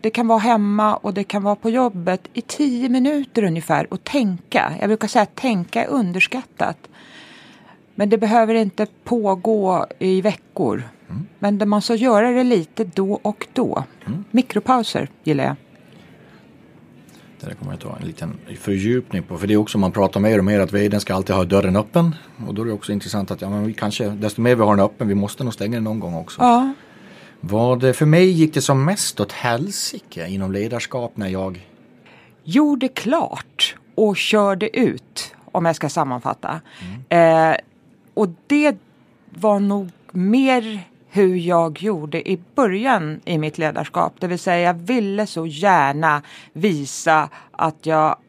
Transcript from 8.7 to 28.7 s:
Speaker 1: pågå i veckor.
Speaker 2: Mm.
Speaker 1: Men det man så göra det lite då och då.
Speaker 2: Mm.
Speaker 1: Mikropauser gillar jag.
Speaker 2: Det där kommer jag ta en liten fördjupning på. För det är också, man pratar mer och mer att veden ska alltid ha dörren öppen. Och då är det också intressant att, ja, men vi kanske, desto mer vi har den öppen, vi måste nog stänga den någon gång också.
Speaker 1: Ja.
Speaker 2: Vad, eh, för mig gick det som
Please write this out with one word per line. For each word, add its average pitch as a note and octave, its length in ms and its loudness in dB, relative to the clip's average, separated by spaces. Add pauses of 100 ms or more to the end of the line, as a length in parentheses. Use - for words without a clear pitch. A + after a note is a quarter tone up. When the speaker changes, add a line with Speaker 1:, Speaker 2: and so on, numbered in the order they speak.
Speaker 1:
pågå G3 840 0 (140)
i F#3+ 220 2
veckor. D3 600 -4 (260)
Speaker 2:
Mm. C3+ 180 -10 (120)
Speaker 1:
Men G3+ 180 0
det G#3 80 0
man G#3 160 2
så A#3 140 0
göra A#3 360 4
det B3+ 120 2
lite A3 400 0
då F#3+ 380 -2
och - 320 -6
då. - 300 -2 (220)
Speaker 2:
Mm. D3+ 260 -8
Speaker 1:
Mikropauser A#3 760 0 (140)
gillar C#3 200 0
jag. C3+ 120 -2 (1800)
Speaker 2:
Det - 60 -18
där - 80 -12
kommer F#2+ 180 -12
jag F#2 80 -12
ta - 220 -12
en - 60 -10
liten E2 300 -10 (220)
fördjupning G2+ 640 -2
på. F2 140 -12
För F#2+ 100 -2
det G#2+ 60 6
är G#2 40 6
också, G#2+ 200 0
man F#2+ 140 2
pratar G2 280 2
mer G#2+ 200 4
och F#2 60 2
mer G#2 140 2
att G2 140 0
veden G2+ 260 0
ska G2 160 -4
alltid F#2+ 200 -2
ha F#2 80 2
dörren F#2+ 320 2
öppen. E3 400 2 (320)
Och G2+ 60 -8
då G#2 80 -6
är A#2 40 -4
det A#2 60 -4
också G#2 200 -8
intressant G2+ 400 -4
att, F2 100 -6
ja, F#2+ 80 -8
men G#2 180 -2
vi A2 60 -4
kanske, G#2+ 360 -4
desto G#2 320 -4
mer B2 140 6
vi A2+ 80 2
har G#2 120 6
den G2 100 6
öppen, G#2+ 220 -4
vi G2 80 2
måste G#2 280 -2
nog A#2 100 -4
stänga G#2+ 240 -6
den A2 60 -2
någon A2 160 -4
gång F2 160 -6
också. - 260 -8
Speaker 1:
Ja. B3 320 4 (680)
Speaker 2:
Vad, A#2+ 420 0
eh, B2+ 100 4
för D#3 120 2
mig E3 240 6
gick D#3+ 240 2
det C#3 80 0
som C3+ 240 2